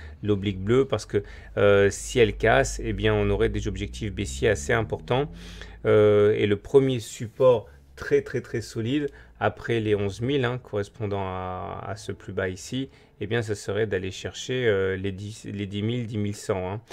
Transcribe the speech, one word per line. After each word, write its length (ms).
l'oblique 380
bleue, 240
parce 200
que, 160
euh, 320
si 300
elle 180
casse, 440
eh 120
bien, 200
on 160
aurait 200
des 180
objectifs 460
baissiers 340
assez 240
importants. 580
Euh, 520
et 100
le 80
premier 460
support 640
très, 240
très, 180
très 220
solide 480
après 400
les 160
onze 260
mille, 240
hein, 180
correspondant 600
à, 600
à 100
ce 160
plus 200
bas 160
ici, 420
eh 60
bien, 160
ça 140
serait 320
d'aller 240
chercher, 560
euh, 280
les 160
dix, 340
les 200
dix 160
mille, 240
dix 120
mille 180
cent, 360
hein. 100